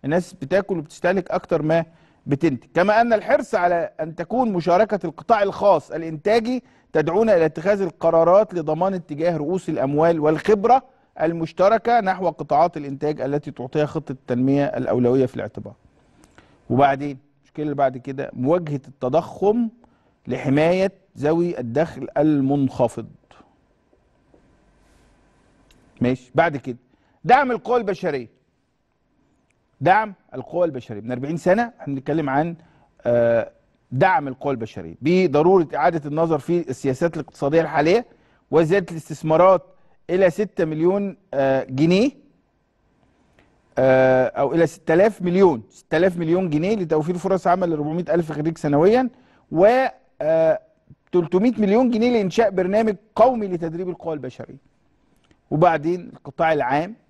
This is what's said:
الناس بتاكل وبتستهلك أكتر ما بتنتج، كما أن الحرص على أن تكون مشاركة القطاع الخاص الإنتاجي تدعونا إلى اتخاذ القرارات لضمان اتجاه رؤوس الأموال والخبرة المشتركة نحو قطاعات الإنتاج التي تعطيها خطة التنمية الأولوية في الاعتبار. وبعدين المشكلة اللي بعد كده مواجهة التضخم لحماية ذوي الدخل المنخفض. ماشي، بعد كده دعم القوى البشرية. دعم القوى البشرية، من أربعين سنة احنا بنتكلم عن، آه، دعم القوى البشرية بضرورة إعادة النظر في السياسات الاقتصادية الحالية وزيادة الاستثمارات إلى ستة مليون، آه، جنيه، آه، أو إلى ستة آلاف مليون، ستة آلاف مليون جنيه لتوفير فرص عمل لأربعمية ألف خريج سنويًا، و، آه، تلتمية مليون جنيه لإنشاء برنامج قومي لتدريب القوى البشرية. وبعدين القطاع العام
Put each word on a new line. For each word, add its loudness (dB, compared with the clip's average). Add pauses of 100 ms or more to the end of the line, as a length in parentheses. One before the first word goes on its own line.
الناس -2
بتاكل -4
وبتستهلك -4
أكتر -2
ما 0 (400)
بتنتج، -2
كما 2
أن 2
الحرص 0
على 0 (100)
أن -8
تكون -2
مشاركة 0
القطاع 0
الخاص 0
الإنتاجي -2 (300)
تدعونا 2
إلى 4
اتخاذ -2
القرارات 2
لضمان -2
اتجاه -4
رؤوس -4
الأموال 2
والخبرة 2 (380)
المشتركة 0
نحو -2
قطاعات 0
الإنتاج -6
التي -4
تعطيها -4
خطة -8
التنمية 0
الأولوية 0
في -8
الاعتبار. -10 (960)
وبعدين 0 (220)
المشكلة -12
اللي -4
بعد 0
كده -10
مواجهة -2
التضخم -2 (580)
لحماية 0 (260)
ذوي -2
الدخل -4 (100)
المنخفض. 0 (3000)
ماشي، -2
بعد 0
كده -10 (460)
دعم 4
القوى -2
البشرية. -4 (1500)
دعم 2 (200)
القوى -4
البشرية، -10
من -10
أربعين -6
سنة 0
احنا -8
بنتكلم -4
عن، -2 (500)
آه، 2 (400)
دعم 0
القوى -6
البشرية -10
بضرورة 2
إعادة -2
النظر -2
في -4
السياسات -4
الاقتصادية -2
الحالية 0 (460)
وزيادة 2
الاستثمارات 2 (480)
إلى 2
ستة -4
مليون، -2 (160)
آه، 0
جنيه، 0 (1700)
آه، 4
أو -2
إلى 2
ستة -4
آلاف 2
مليون، 2
ستة -6
آلاف 2
مليون -2
جنيه 0
لتوفير -2
فرص -2
عمل 0
لأربعمية -4
ألف -2
خريج -4
سنويًا، 2 (420)
و، 4 (360)
آه، 2 (520)
تلتمية 2
مليون 2
جنيه 0
لإنشاء 0
برنامج 0 (200)
قومي 2
لتدريب -6
القوى -8
البشرية. -14 (920)
وبعدين 0
القطاع -4
العام -2 (140)